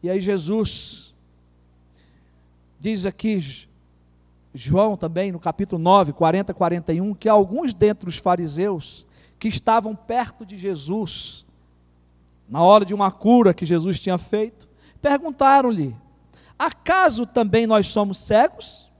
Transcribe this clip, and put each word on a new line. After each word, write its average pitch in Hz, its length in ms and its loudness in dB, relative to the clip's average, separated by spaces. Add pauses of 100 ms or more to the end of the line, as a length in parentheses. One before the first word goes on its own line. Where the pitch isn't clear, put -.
E 175 80 -6
aí 190 100 -2
Jesus 196 920 -4 (1700)
diz 196 260 -6
aqui, 202 340 -4
J-, 139 300 -12 (800)
João 175 460 0
também, 175 340 -6
no 175 80 -10
capítulo 180 400 -6
nove, 175 320 4
quarenta, 175 440 0
quarenta 170 360 -2
e 160 80 -2
um, 202 140 -4
que 214 160 -4
alguns 214 420 2
dentre 208 380 0
os 165 80 -10
fariseus 175 880 -4 (320)
que - 100 -6
estavam 220 480 0
perto 233 480 -6
de 202 140 -20
Jesus, 180 880 -8 (1040)
na 151 140 0
hora 202 200 8
de 196 120 -6
uma 196 160 0
cura 220 420 4
que - 100 -6
Jesus 170 360 -2
tinha 180 180 -2
feito, 220 500 -6 (320)
perguntaram-lhe: 269 960 2 (600)
"Acaso 311 680 0
também 226 420 0
nós 214 200 4
somos 202 300 -2
cegos?" - 840 0